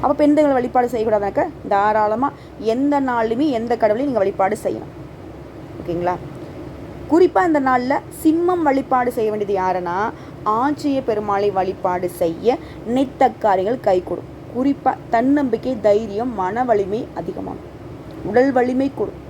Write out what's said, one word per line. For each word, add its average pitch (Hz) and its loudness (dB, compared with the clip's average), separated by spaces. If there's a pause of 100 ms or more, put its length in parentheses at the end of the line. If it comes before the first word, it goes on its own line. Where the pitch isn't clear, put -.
அப்ப 269 4
பெண் 294 6
தெய்வங்களை 285 4
வழிபாடு 247 2
செய்யக்கூடாதுனாக்க 214 0 (300)
தாராளமா 214 2 (460)
எந்த 285 2 (120)
நாள்லையுமே 233 0 (100)
எந்த 233 0
கடவுளையும் 226 2
நீங்க 226 0
வழிபாடு 196 2
செய்யலாம். - -6 (880)
ஓகேங்களா? 175 -2 (960)
குறிப்பா 359 4
இந்த 302 4
நாள்ல 254 2 (240)
சிம்மம் 339 2
வழிபாடு 262 2
செய்ய 220 2
வேண்டியது 208 -2
யாருன்னா, 180 0 (600)
ஆஞ்சநேய 277 0
பெருமாளை 208 0
வழிபாடு 185 -2 (140)
செய்ய 180 2 (300)
நினைத்த 254 2 (140)
காரியங்கள் 202 2 (100)
கைகூடும். 180 0 (240)
குறிப்பா 269 2 (220)
தன்னம்பிக்கை, 262 2 (140)
தைரியம், 214 2
மன 202 0
வலிமை 202 2 (200)
அதிகமாகும், - -8 (640)
உடல் 254 6
வலிமை 254 2 (120)
கூடும். - -4 (100)